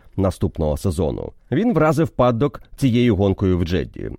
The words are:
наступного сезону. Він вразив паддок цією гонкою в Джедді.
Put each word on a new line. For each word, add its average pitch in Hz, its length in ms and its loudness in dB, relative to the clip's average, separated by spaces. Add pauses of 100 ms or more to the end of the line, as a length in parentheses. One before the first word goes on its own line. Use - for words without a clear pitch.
(180)
наступного 87 600 -2
сезону. 71 540 -4 (200)
Він 214 220 0
вразив 156 360 2
паддок 123 520 0 (160)
цією 120 380 2
гонкою 95 420 2
в 87 60 -2
Джедді. 78 560 -4